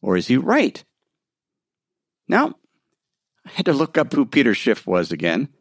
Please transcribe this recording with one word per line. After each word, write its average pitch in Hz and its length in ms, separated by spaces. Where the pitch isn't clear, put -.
or 95 120
is 90 120
he 123 100
right?" 202 460
Now, 254 260
I - 60
had - 160
to 170 80
look 156 240
up 151 160
who 147 100
Peter 117 300
Schiff - 320
was 90 260
again. 85 380